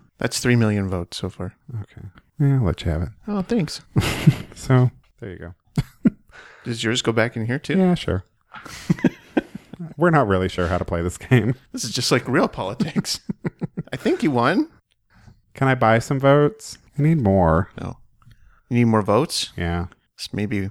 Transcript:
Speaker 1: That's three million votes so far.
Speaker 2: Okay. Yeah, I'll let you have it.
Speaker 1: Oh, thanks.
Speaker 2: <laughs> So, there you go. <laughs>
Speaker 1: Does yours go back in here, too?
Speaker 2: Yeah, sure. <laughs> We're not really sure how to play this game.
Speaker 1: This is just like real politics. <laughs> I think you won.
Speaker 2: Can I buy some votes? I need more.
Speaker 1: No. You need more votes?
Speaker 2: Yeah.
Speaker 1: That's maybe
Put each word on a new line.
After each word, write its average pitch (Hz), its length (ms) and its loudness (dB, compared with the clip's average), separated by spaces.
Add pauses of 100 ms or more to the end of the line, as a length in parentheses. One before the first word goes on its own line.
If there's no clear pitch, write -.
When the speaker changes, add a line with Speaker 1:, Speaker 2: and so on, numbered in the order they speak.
(180)
Speaker 1:
That's - 220 -4
three 120 160 2
million 104 320 2
votes 90 280 -6
so 92 140 -6
far. 92 240 -10 (260)
Speaker 2:
Okay. - 280 -16 (320)
Yeah, 139 160 2
I'll 127 80 2
let 80 200 -2
you 90 60 0
have 82 120 0
it. 80 60 -4 (200)
Speaker 1:
Oh, 202 140 -4
thanks. 196 440 -2
Speaker 2:
<laughs> - 720 -2
So, 127 340 2 (300)
there 95 100 -14
you 90 80 -14
go. - 720 -4 (140)
<laughs> - 400 -20
Speaker 1:
Does 117 200 -6
yours 117 180 0
go 117 100 0
back 117 240 0
in 110 100 -4
here, 127 120 -2
too? 156 200 -2
Speaker 2:
Yeah, 185 160 4
sure. 92 300 -2 (840)
<laughs> - 920 -8
We're 170 140 4
not 139 180 4
really 92 200 2
sure 90 200 -2
how 90 100 0
to 87 60 -4
play 85 180 -4
this 87 160 -4
game. 123 360 2 (180)
Speaker 1:
This 254 120 -8
is 110 80 -8
just - 200 -2
like 123 160 0
real 151 200 2
politics. - 720 -6 (360)
<laughs> - 360 -10
I - 40 -8
think 339 260 -2
you 170 80 2
won. 139 380 2 (840)
Speaker 2:
Can 135 140 0
I 131 60 4
buy 113 240 4
some 135 220 -2
votes? 143 580 2 (200)
I 143 40 2
need 160 180 4
more. 95 500 4 (100)
Speaker 1:
No. - 180 -12 (720)
You 120 100 0
need 120 60 6
more 110 180 4
votes? 107 540 0
Speaker 2:
Yeah. 87 300 -2 (300)
Speaker 1:
That's - 160 -14
maybe 101 380 -4